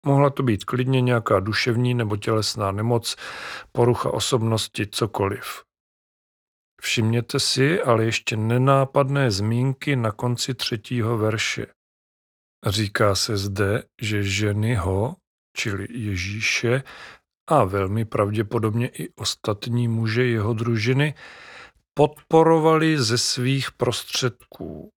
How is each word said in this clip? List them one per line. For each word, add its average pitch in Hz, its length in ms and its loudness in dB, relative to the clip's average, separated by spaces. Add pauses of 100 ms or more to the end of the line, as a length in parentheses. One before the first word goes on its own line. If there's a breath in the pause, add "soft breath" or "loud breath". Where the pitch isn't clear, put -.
Mohla 139 240 6
to 139 120 -4
být 113 220 0
klidně 127 360 0
nějaká 117 400 2
duševní 120 540 0
nebo 107 220 -2
tělesná 107 560 -2
nemoc, 113 440 -2 (560 loud breath)
porucha 120 380 2
osobnosti, 113 760 -2
cokoliv. - 760 -4 (1160)
Všimněte 117 600 0
si 151 420 2
ale 113 220 2
ještě 113 320 -2
nenápadné 135 960 2
zmínky 120 640 0
na 113 160 0
konci 123 420 -4
třetího 117 640 -2
verše. 107 480 -2 (1000)
Říká 101 480 2
se 104 220 -2
zde, 101 460 -2 (180)
že 107 220 -2
ženy 104 520 0
ho, 98 420 -2 (400)
čili 98 340 -6
Ježíše, 110 920 -2 (680 loud breath)
a 139 160 4
velmi 98 400 -2
pravděpodobně 110 840 -2
i - 260 -10
ostatní 117 720 -4
muže 113 360 0
jeho 117 300 0
družiny, 120 600 0 (800 loud breath)
podporovali 160 1040 4
ze 117 200 2
svých 131 540 -2
prostředků. - 1200 -6